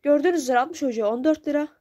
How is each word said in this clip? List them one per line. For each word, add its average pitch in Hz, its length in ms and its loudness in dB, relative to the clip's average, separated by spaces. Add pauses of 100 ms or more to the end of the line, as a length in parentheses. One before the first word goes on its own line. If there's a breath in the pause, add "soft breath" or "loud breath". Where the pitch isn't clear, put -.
Gördüğünüz 294 400 2
üzere 247 180 0
altmış 311 240 -4
U 262 80 0
C 220 140 -2
on 233 180 -2
dört 311 240 0
lira 285 200 -2 (140)